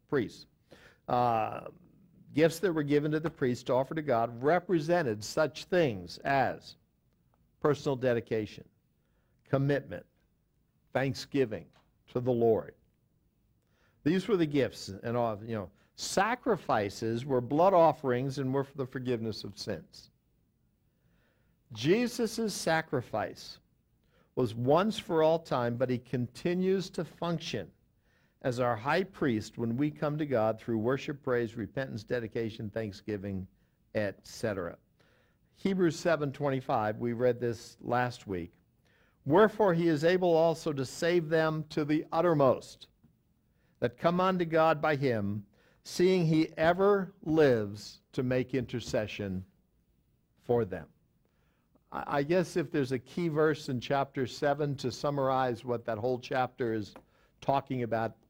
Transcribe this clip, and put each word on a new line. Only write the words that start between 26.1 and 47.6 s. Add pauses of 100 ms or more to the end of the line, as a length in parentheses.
to
function (720)
as
our
high
priest
when
we
come
to
God
through
worship,
praise,
repentance,
dedication,
thanksgiving, (480)
et
cetera. (800)
Hebrews
seven
twenty-five,
we
read
this
last
week. (720)
"Wherefore
he
is
able
also
to
save
them
to
the
uttermost (920)
that
come
unto
God
by
him, (400)
seeing
he
ever (100)
lives (100)